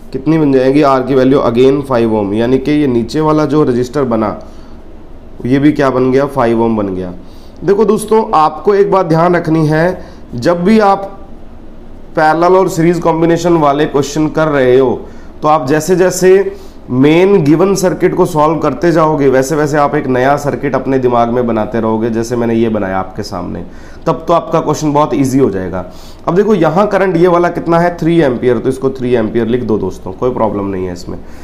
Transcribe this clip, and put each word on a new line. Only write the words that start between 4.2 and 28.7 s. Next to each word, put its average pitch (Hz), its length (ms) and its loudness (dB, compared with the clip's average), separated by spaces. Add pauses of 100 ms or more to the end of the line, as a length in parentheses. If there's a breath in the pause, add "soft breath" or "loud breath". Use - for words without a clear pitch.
ये 131 120 2
भी 147 140 4
क्या 139 180 2
बन 127 220 2
गया, 139 140 2
फ़ाइव 117 380 0
ओम 113 120 0
बन 98 180 -2
गया। 90 180 -8 (520 loud breath)
देखो 202 200 2
दोस्तों 214 400 0 (120)
आपको 156 380 2
एक 196 160 4
बात 190 160 2
ध्यान 165 300 2
रखनी 160 300 0
है, 160 400 0 (280 loud breath)
जब 175 300 0
भी 220 160 6
आप 196 340 0 (1040)
parallel 165 400 4
और 185 120 4
series 165 320 0
combination 165 560 2
वाले 147 300 2
question 151 420 -2
कर 156 200 -2
रहे 131 300 4
हो 120 220 2 (420 loud breath)
तो 151 60 0
आप 151 200 2
जैसे 156 280 0
जैसे 180 340 2 (600 loud breath)
main 160 540 4
given 170 300 2
circuit 180 400 0
को 180 120 2
solve 156 320 0
करते 147 340 0
जाओगे 156 360 2
वैसे 131 280 2
वैसे 147 220 0
आप 143 160 0
एक 147 120 -2
नया 131 300 2
circuit 139 380 -4
अपने 135 240 0
दिमाग 120 300 2
में 120 180 0
बनाते 113 340 -2
रहोगे, 110 300 -2
जैसे 117 260 -4
मैंने 117 180 0
ये 113 140 2
बनाया 98 300 -4
आपके 95 240 -8
सामने, 90 420 -10 (420 loud breath)
तब 165 220 -2
तो 175 60 2
आपका 165 260 0
question 151 320 -2
बहुत 143 220 0
easy 131 240 0
हो 123 120 4
जाएगा। 92 340 -6 (440 loud breath)
अब 165 80 0
देखो 208 180 2
यहाँ 165 340 2
current 190 280 0
ये 175 120 4
वाला 175 220 2
कितना 170 280 0
है, 175 180 0
three 165 240 2
ampere, 123 380 2
तो 117 100 -4
इसको 131 220 -2